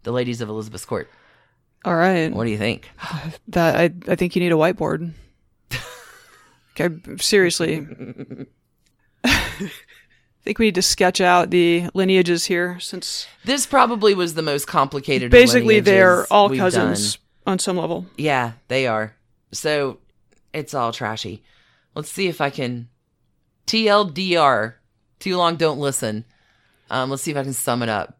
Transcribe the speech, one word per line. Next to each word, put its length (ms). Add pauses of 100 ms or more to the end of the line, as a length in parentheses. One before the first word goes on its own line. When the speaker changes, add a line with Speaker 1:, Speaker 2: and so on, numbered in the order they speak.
Speaker 1:
the 80
Ladies 300
of 80
Elizabeth's 360
Court. 240 (760)
Speaker 2:
All 100
right. 380
Speaker 1:
What 120
do 60
you 60
think? 320 (100)
Speaker 2:
<sighs> 480
That, 320
I, 320
I 40
think 200
you 60
need 100
a 40
whiteboard. 640
Speaker 1:
<laughs> 640 (960)
Speaker 2:
Okay, 160 (280)
seriously. 640
<laughs> 580 (760)
I 480 (720)
think 160
we 60
need 100
to 60
sketch 400
out 280
the 440
lineages 520
here, 340
since 480 (180)
Speaker 1:
This 200
probably 480
was 220
the 60
most 260
complicated 600
of 40
Speaker 2:
basically 440
Speaker 1:
lineages 100
Speaker 2:
they're 480
all 160
Speaker 1:
we've 100
Speaker 2:
cousins 560
Speaker 1:
done. 380
Speaker 2:
on 60
some 180
level. 280 (120)
Speaker 1:
Yeah, 360 (140)
they 200
are. 280 (360)
So, 480 (540)
it's 200
all 180
trashy. 520 (520)
Let's 160
see 160
if 140
I 80
can 400 (760)
T 220
L 180
D 300
R, 420 (420)
too 180
long, 180
don't 240
listen. 460 (640)
Um, 200
let's 140
see 80
if 60
I 60
can 100
sum 280
it 80
up. 300